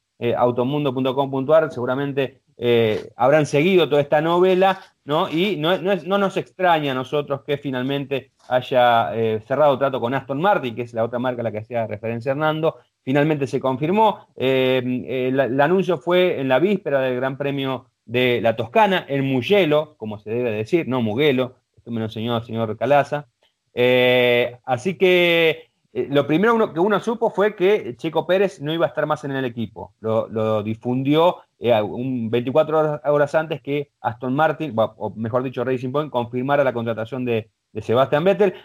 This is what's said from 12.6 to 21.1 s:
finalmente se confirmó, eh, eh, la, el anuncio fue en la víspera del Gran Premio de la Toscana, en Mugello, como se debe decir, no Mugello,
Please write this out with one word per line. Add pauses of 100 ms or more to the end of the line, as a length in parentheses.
finalmente
se
confirmó,
eh, (240)
eh,
la,
el
anuncio
fue
en
la
víspera
del
Gran
Premio (180)
de
la
Toscana,
en
Mugello,
como
se
debe
decir,
no
Mugello, (200)